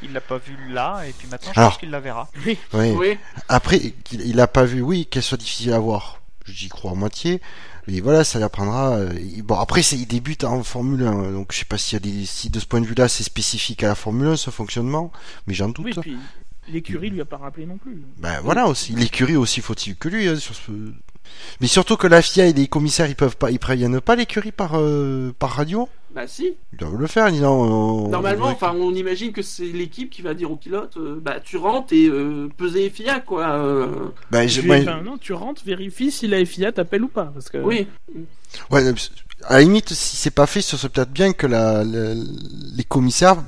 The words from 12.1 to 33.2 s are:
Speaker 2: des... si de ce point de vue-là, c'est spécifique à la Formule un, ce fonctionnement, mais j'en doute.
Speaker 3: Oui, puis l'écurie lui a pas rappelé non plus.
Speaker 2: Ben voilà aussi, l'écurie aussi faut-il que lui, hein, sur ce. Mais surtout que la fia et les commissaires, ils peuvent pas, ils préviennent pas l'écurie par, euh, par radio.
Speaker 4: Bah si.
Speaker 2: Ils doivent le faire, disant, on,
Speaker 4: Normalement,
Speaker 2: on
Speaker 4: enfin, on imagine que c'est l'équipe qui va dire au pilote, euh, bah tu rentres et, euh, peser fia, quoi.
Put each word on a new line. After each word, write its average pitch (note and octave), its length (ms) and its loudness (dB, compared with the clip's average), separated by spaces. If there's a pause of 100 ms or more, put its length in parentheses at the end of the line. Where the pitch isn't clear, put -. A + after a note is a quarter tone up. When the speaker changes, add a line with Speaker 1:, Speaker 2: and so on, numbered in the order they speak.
Speaker 2:
des... G2 60 -6
si - 240 -8
de A#2 100 0
ce G#2 60 -6
point A#2 160 0
de A#2 40 0
vue-là, A#2 220 4
c'est A2+ 160 0
spécifique - 600 -4
à G#2+ 40 2
la G#2 80 2
Formule A#2+ 320 -2
un, D#3+ 80 2
ce C#3+ 140 -4
fonctionnement, B2+ 600 -4 (360)
mais G2 60 -4
j'en G2+ 160 -2
doute. D#3 160 -6
Speaker 3:
Oui, A#3+ 160 -4
puis C#3 160 -8 (520)
l'écurie E3+ 400 -6
lui F#3 120 -6
a C#3+ 40 -6
pas C#3+ 120 -10
rappelé C#3 280 -10
non F3+ 120 -10
plus. G#3 240 -12 (160)
Speaker 2:
Ben E2 260 -4
voilà G#3 240 2
aussi, C3 260 -2
l'écurie B2+ 440 2
aussi A#2+ 240 0
faut-il G#2 340 -6
que - 140 -6
lui, G#3 180 0
hein, D#3+ 80 2
sur C#3+ 180 -8
ce. - 180 -10 (880)
Mais B2+ 60 2
surtout F#3+ 300 4
que F#3+ 100 4
la E3+ 140 12
fia F#3 240 6
et E3+ 80 8
les C#3 140 4
commissaires, D3+ 400 2
ils C#3 80 -4
peuvent C3+ 220 2
pas, B2 140 2
ils B2 80 0
préviennent B2+ 420 2
pas A#3 140 6
l'écurie A3 380 -2
par, E3 220 -4
euh, C#3 640 0
par C3 140 -2
radio. E3+ 380 -2 (260)
Speaker 4:
Bah B2+ 100 -6
si. F4 280 -4 (200)
Speaker 2:
Ils - 60 -10
doivent D#2+ 180 -4
le C3+ 100 0
faire, A3 240 4
disant, C#3+ 220 6
on, A2 540 4
Speaker 4:
Normalement, G3 400 2
Speaker 2:
on C4+ 40 2
Speaker 4:
enfin, F3 220 0
on F3+ 220 0
imagine F#3 380 -4
que G3+ 80 -6
c'est F3+ 240 -6
l'équipe F3 440 -6
qui - 120 -12
va E3+ 120 -4
dire D#3+ 160 -4
au D#3 60 -6
pilote, G3 420 -8
euh, D#3 240 -8
bah C#3+ 220 -4
tu F#3 140 -8
rentres A3 360 0
et, D#3+ 140 8
euh, D3 400 0 (100)
peser F3+ 320 0
fia, B3+ 300 -2
quoi. E3 300 -2